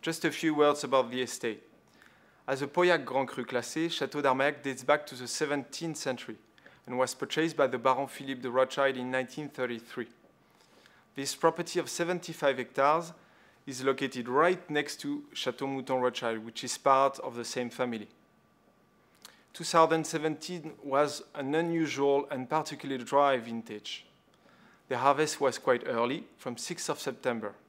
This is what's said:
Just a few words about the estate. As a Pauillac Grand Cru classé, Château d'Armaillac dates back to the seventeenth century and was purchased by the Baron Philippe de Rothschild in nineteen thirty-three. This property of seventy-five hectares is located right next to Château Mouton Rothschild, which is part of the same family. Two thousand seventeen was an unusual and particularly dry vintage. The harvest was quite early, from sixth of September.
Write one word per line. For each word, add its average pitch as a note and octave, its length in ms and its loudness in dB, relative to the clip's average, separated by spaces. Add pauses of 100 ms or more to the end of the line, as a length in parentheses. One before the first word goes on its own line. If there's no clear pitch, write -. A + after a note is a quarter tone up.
Just E3 220 -6
a D#3+ 80 4
few D#3 240 0
words D3 260 6
about C3 260 2
the B2+ 140 -4
estate. A#2 400 -6 (840)
As C3+ 140 0
a C#3+ 40 -4
Pauillac F3 380 4
Grand C3 240 0
Cru B2+ 160 -6
classé, C3 420 -4
Château D3 340 -4
d'Armaillac C#3 440 2
dates C3 180 -6
back D3 240 4
to - 80 -14
the B2 140 -10
seventeenth D3 680 -4
century B2 380 -6 (500)
and B2+ 140 -6
was B2+ 160 2
purchased D#3 420 -2
by C#3 120 4
the B2 100 -2
Baron C3 300 2
Philippe C3+ 340 -10
de B2+ 80 -4
Rothschild C3 460 2
in B2 120 -6
nineteen C3 400 -4
thirty-three. A#2+ 600 -6 (1040)
This C#3 220 -6
property E3+ 420 2
of D#3+ 100 -2
seventy-five E3+ 680 -2
hectares D3+ 540 2 (560)
is C3 160 -8
located C3 440 0
right E3+ 400 2
next D3 340 -2
to C#3+ 200 -6 (100)
Château C3 360 -4
Mouton C3 320 -2
Rothschild, A#2 440 -2
which A2+ 200 -12
is B2 120 -6
part C3+ 440 4
of A#2+ 160 -8
the A#2+ 80 -6
same A#2+ 260 -6
family. A#2 380 -4 (1400)
Two - 100 -12
thousand D#3+ 420 6
seventeen D#3 680 -4 (100)
was C#3+ 400 2 (140)
an C#3+ 180 -4
unusual C#3+ 800 2
and B2+ 180 -6
particularly C#3 540 -4
dry C#3 320 4
vintage. A2+ 680 -8 (840)
The B2+ 100 -2
harvest C#3+ 420 4
was C3+ 180 2
quite B2 260 2
early, B2 380 -2 (140)
from B2 200 -8
sixth - 320 -8
of D3 120 -2
September. A#2 540 -4 (140)